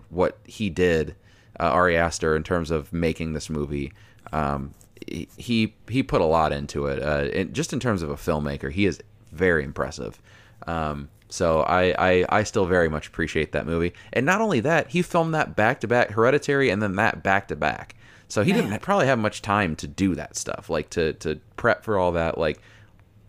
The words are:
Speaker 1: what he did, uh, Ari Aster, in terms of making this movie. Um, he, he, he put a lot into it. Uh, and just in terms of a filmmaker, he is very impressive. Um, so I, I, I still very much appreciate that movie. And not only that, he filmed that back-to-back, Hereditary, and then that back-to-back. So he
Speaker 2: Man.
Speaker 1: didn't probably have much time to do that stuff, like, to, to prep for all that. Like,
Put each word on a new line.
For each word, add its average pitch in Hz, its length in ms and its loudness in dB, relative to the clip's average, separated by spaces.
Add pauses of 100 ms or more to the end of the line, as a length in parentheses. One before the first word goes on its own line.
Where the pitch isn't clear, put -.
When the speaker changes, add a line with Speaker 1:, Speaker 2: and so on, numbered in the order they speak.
Speaker 1:
what 85 360 0
he 104 240 -6
did, 80 460 2 (440)
uh, - 40 -2
Ari 85 340 4
Aster, 82 380 2
in 78 80 0
terms 85 260 -2
of 78 240 -4
making 82 400 -2
this 76 160 -8
movie. 71 420 -6 (400)
Um, 71 420 -4 (340)
he, - 200 -10 (100)
he, 113 360 -2 (160)
he 127 140 0
put 131 180 0
a 85 40 4
lot 78 260 4
into 71 340 -4
it. 67 160 -2
Uh, 71 320 0
and 92 200 -4
just 156 200 -6
in 135 60 -4
terms 110 240 -2
of 73 80 -4
a 69 40 -6
filmmaker, 71 560 -4
he 98 140 2
is 82 160 0 (300)
very 82 320 2
impressive. 67 580 -6 (460)
Um, 76 420 -4 (220)
so 80 300 2
I, 90 360 4
I, 92 320 4
I 107 140 2
still 101 220 0
very 87 240 4
much 76 180 -4
appreciate 78 460 -2
that 76 120 -2
movie. 85 280 -2 (200)
And 123 120 0
not 185 160 2
only 196 200 0
that, 151 300 0
he 175 100 2
filmed 165 320 0
that 143 220 -2
back-to-back, 113 560 2
Hereditary, 135 580 2
and 101 120 0
then 98 140 -2
that 98 280 0
back-to-back. 78 720 -2 (340)
So 107 140 0
he 180 100 4
Speaker 2:
Man. 196 160 2
Speaker 1:
didn't 104 140 -4
probably 185 240 2
have 127 120 2
much 107 220 -2
time 101 360 0
to - 100 -10
do 87 280 0
that - 220 -10
stuff, - 320 -8
like, 78 220 -2
to, 80 220 0
to 76 260 -4 (180)
prep - 260 2
for 107 140 0
all 90 160 4
that. 82 240 0
Like, 78 220 0 (680)